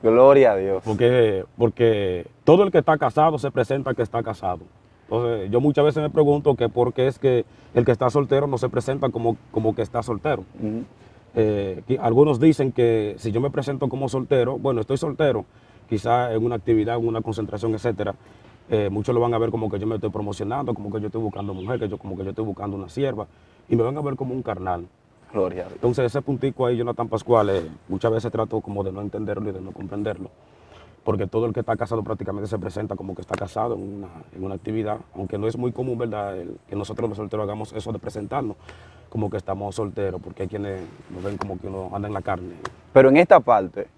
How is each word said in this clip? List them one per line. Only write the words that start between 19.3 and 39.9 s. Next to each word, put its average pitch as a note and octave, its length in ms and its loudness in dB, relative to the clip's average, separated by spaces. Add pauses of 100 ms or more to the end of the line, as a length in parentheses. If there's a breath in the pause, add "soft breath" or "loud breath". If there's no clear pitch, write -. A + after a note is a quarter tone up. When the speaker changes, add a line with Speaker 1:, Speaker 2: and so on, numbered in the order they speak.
Speaker 2:
a A2+ 40 0
ver A2+ 120 0
como A2 180 -4
que G2 120 -4
yo G#2 60 -4
me A2 100 -2
estoy G#2 140 -4
promocionando, G#2+ 640 -4
como G2+ 180 -10
que G#2+ 80 -4
yo G#2 60 -6
estoy G#2+ 140 -6
buscando G2+ 320 -6
mujer, G2 280 -6
que A2 80 -4
yo, F#2+ 100 -8
como F#2+ 180 -10
que G2 80 -8
yo F#2+ 60 -8
estoy A2 140 -6
buscando G2+ 320 -8
una G2 120 -10
sierva, A2+ 380 -4 (420 soft breath)
y - 80 2
me A#2 60 4
van B2+ 140 -2
a D3+ 40 -6
ver C#3+ 160 -4
como B2+ 160 -6
un C3 100 -6
carnal. F#2 440 -6 (460)
Speaker 1:
Gloria F#2 300 -2
a - 20 -6
Dios. F#2 100 -16
Speaker 2:
Entonces, B2 320 0
ese B2+ 160 -2
puntico C3 440 -2
ahí, A#2+ 100 0
Jonathan A#2 320 -4
Pascual, G#2+ 420 4
eh, F#2+ 120 2 (260)
muchas G#2 240 0
veces A2+ 180 -2
trato A2 300 -2
como G2+ 240 -6
de F#2+ 80 -6
no G2 80 -10
entenderlo G#2 500 -6
y - 20 -8
de F#2+ 80 -10
no F#2 120 -14
comprenderlo, G2 580 -8 (720 soft breath)
porque G2+ 240 0
todo A2 200 -2
el A2+ 60 -2
que A#2+ 80 -4
está A2 160 -2
casado A2+ 280 -4
prácticamente G2+ 440 -6
se G#2+ 100 -4
presenta G2+ 360 -6
como F#2 220 -10
que - 60 -16
está F#2+ 120 -8
casado A2 400 -4
en F#2+ 60 -10 (180)
una, G2 100 -14 (260)
en F#2 100 -10
una F#2+ 100 -6
actividad, G#2+ 440 -4 (160)
aunque G2 220 -8
no G#2 120 -2
es A#2 100 -6
muy B2 140 -4
común, B2+ 260 -6
¿verdad?, G#2 400 -6
el, E2+ 180 -12 (120)
que G2 80 -8
nosotros A2 320 -6
los G#2 100 -6
solteros G#2+ 260 -4
hagamos G#2 280 -8
eso A2 200 -8
de G#2 60 -6
presentarnos G#2+ 580 -8 (540 soft breath)
como G#2+ 200 -4
que G#2 60 -6
estamos G2 400 -6
solteros, G2 460 -4